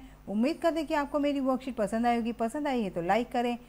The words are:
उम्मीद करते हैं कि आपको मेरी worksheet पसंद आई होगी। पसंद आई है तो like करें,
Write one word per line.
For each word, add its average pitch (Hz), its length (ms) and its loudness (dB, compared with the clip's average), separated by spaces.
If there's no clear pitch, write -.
उम्मीद 240 300 2
करते 330 200 2
हैं 311 100 -2
कि 311 60 0
आपको 285 240 0
मेरी 285 220 2
worksheet 254 360 0
पसंद 226 300 0
आई 240 100 4
होगी। 233 180 0
पसंद 285 340 -2
आई 247 140 0
है 190 80 -2
तो 180 120 -2
like 214 300 2
करें, 240 260 0